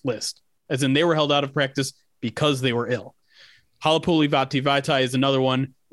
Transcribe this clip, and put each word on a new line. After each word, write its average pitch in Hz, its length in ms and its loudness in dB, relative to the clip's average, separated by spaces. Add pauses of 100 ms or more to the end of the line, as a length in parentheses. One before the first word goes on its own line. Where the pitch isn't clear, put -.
list, - 360 -6 (300)
as 139 140 -2
in 131 80 2
they 151 100 2
were 165 140 2
held 147 160 2
out 143 100 2
of 135 100 -6
practice 139 400 -2 (280)
because 131 400 -2
they 127 120 0
were 120 160 -4
ill. 117 280 -6 (680)
Halapoulivaati 156 800 2
Vaitai 139 400 0
is 127 120 -2
another 135 260 2
one. 131 340 0 (180)